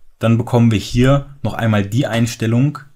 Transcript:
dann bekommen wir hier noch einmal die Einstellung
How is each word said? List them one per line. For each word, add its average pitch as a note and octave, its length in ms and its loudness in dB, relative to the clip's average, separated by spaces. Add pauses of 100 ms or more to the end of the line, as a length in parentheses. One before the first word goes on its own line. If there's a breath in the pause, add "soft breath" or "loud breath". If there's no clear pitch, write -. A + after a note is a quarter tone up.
(180 soft breath)
dann A2+ 180 2
bekommen A#2 360 2
wir G2+ 80 0
hier C3 460 2 (160)
noch G#2+ 120 -4
einmal G#2+ 320 0
die A2+ 220 -2
Einstellung A#2 720 -2 (160)